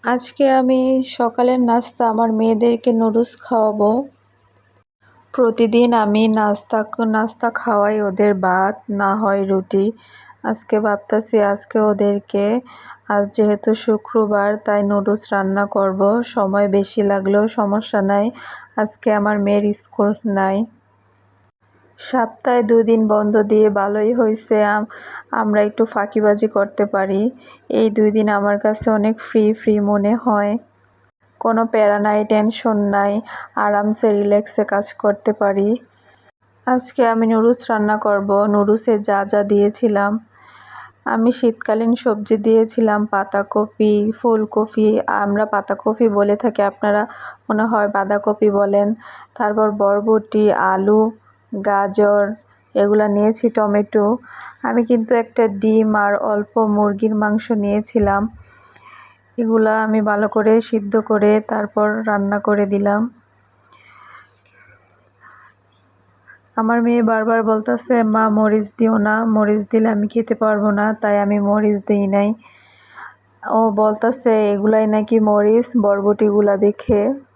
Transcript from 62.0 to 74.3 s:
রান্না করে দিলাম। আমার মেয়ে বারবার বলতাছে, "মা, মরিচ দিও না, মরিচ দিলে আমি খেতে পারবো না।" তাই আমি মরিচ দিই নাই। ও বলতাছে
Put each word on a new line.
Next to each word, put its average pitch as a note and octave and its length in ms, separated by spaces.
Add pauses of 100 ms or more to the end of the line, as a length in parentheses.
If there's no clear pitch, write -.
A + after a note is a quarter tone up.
রান্না G3+ 320
করে G#3 280
দিলাম। G3+ 440 (3500)
আমার A3+ 260
মেয়ে A#3+ 200
বারবার A3+ 400
বলতাছে, A3+ 600
"মা, A3 260
মরিচ G#3+ 500
দিও A3 200
না, G#3+ 260
মরিচ G#3+ 460
দিলে A3 180
আমি G#3 200
খেতে A#3 260
পারবো G#3+ 360
না।" G#3 240
তাই G#3 240
আমি G3+ 220
মরিচ G#3 460
দিই G3+ 200
নাই। G3+ 280 (1160)
ও A3 200
বলতাছে G#3+ 800